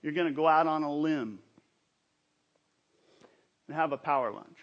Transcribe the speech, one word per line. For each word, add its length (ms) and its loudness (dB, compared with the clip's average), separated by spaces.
you're 100 -4
gonna 180 0
go 160 0
out 220 6
on 160 0
a 100 -4
limb 460 -2
and 100 -10
have 140 0
a 60 -2
power 340 0
lunch 320 -16